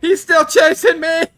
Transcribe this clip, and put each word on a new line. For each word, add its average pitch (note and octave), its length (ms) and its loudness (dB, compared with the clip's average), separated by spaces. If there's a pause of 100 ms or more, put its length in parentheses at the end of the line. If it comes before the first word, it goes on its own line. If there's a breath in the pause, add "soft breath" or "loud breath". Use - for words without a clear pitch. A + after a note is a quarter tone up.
He's F#4 220 -2
still D#4+ 220 2
chasing E4 560 0
me. E4 240 -2 (120)